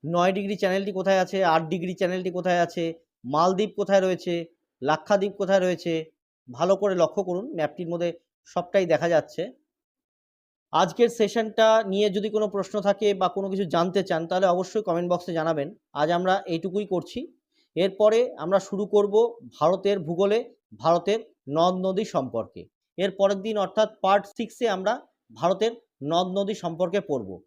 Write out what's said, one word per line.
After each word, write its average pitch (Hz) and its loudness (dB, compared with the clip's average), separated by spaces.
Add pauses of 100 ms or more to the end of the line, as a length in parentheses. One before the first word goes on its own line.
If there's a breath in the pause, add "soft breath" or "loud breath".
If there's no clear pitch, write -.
নয় 175 2
ডিগ্রি 196 -4
চ্যানেলটি 196 -2
কোথায় 190 2
আছে, 185 -2
আট 165 4
ডিগ্রি 180 -4
চ্যানেলটি 185 -2
কোথায় 175 0
আছে, 170 -2 (400)
মালদ্বীপ 175 2
কোথায় 196 2
রয়েছে, 180 -2 (480)
লাক্ষাদ্বীপ 185 0
কোথায় 190 2
রয়েছে, 175 -2 (560)
ভালো 165 2
করে 190 0
লক্ষ্য 190 2
করুন, 180 -4 (120)
ম্যাপটির 160 -4
মধ্যে 170 -2 (380)
সবটাই 185 0
দেখা 160 2
যাচ্ছে। 160 0 (1300)
আজকের 185 2
সেশনটা 220 0 (200)
নিয়ে 196 0
যদি 202 -2
কোনো 214 0
প্রশ্ন 196 -6
থাকে 202 0
বা 190 0
কোনো 196 -4
কিছু 190 -2
জানতে 180 0
চান, 170 -2
তাহলে 185 0
অবশ্যই 185 0
কমেন্ট 175 0
বক্সে 175 -2
জানাবেন। 160 -2 (240)
আজ 151 0
আমরা 180 2 (120)
এইটুকুই 185 -4
করছি। 180 -6 (560)
এরপরে 196 4 (200)
আমরা 175 2
শুরু 202 -4
করব 202 2 (400)
ভারতের 196 2
ভূগোলে 185 0 (400)
ভারতের 175 2 (280)
নদ 170 2 (100)
নদী 190 -2
সম্পর্কে। 117 -6 (360)
এর 196 0
পরের 196 2
দিন 214 -4
অর্থাৎ 202 0 (120)
পার্ট 196 4
সিক্সে - -6
আমরা 190 -2 (400)
ভারতের 190 0 (300)
নদ 170 0 (100)
নদী 202 -2
সম্পর্কে 175 -4
পড়ব। 127 -6 (160)